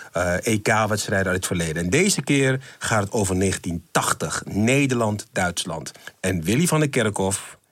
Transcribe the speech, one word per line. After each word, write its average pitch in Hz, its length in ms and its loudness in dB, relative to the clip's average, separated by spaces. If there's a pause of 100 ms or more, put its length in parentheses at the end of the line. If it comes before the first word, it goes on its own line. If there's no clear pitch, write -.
(120)
eh, 87 300 0
E 110 180 2
K-wedstrijden 107 680 0
uit 92 80 0
het 92 100 -2
verleden. 85 380 -2
En 87 60 -2
deze 175 320 2
keer 135 380 2 (200)
gaat 107 240 0
het 98 80 -6
over 95 240 0
negentien 90 560 -2
tachtig, - 540 -2
Nederland-Duitsland. 104 1500 0 (280)
En 92 240 -2
Willy 120 240 2
van 156 120 2
der 151 100 4
Kerkhof 104 680 -2 (140)